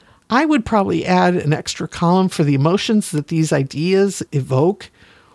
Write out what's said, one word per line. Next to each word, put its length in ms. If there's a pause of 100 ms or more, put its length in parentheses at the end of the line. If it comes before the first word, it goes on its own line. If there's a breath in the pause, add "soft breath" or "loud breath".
(300 soft breath)
I 160
would 200
probably 400
add 300
an 160
extra 380
column 400
for 160
the 80
emotions 580
that 160
these 240
ideas 800
evoke, 580 (460 soft breath)